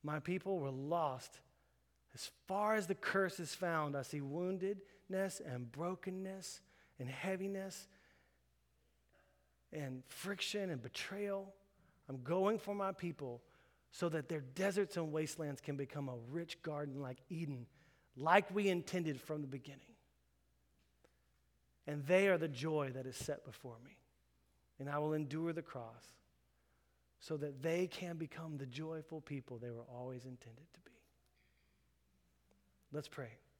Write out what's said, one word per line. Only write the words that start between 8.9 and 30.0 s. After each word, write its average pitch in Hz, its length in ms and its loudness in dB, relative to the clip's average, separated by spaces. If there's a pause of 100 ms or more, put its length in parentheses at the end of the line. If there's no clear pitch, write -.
and 131 340 -6
friction 196 640 -2
and 131 120 -2
betrayal. 196 720 -4 (540)
I'm 139 140 -6
going 190 360 6
for 202 160 -2
my 196 180 0
people 139 500 -4 (520)
so 175 140 2
that 156 200 0
their 160 120 -2
deserts 185 560 0
and 160 160 0
wastelands 151 480 -2
can 143 160 -2
become 139 320 -2
a 123 80 -4
rich 143 460 -6
garden 147 400 -2
like 127 160 -4 (100)
Eden, 143 380 -2 (500)
like 165 340 8
we 196 180 6
intended 170 520 2
from 151 220 -4
the 143 40 -4
beginning. 135 500 -10 (1900)
And 147 200 -2
they 185 220 10
are 180 100 8
the 160 100 4
joy 143 440 2
that 131 140 4
is 127 100 0
set - 280 -4
before 120 360 -12
me. 131 180 -20 (800)
And 135 100 -4
I 143 100 0
will 151 140 2
endure 156 400 2
the 165 100 -2
cross 117 520 -12 (1040)
so - 180 -4
that 143 240 -4
they 165 260 4
can 175 300 -6
become 160 400 -6
the 135 100 -4
joyful 156 540 -6
people 131 380 -6
they 120 120 -6
were 117 140 -8
always 123 400 -8